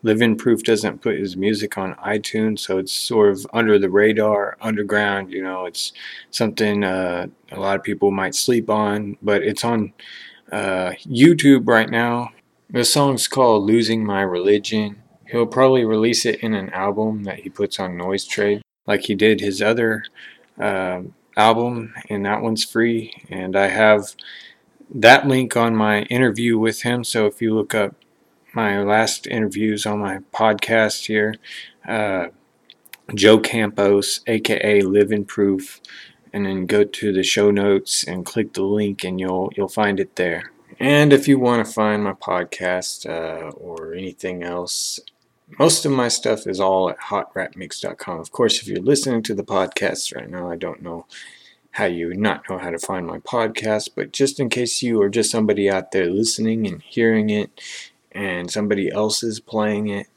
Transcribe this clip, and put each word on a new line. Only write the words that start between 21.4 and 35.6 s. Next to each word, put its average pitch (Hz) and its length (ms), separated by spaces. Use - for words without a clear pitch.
and 101 160
that 107 180
one's 113 220
free. 113 480
And 95 280
I 98 100
have 104 480
that 123 300
link 131 300
on 117 180
my 107 280
interview 117 560
with 110 240
him, 120 200
so 110 240
if 104 140
you 110 120
look 110 220
up 101 200
my 104 280
last 107 460
interviews 107 600
on 104 120
my 98 200
podcast 110 720
here, 107 280
uh, 104 380
Joe 107 260
Campos, 101 880
A 113 120
K 110 240
A 104 200
Living 101 420
Proof, 98 560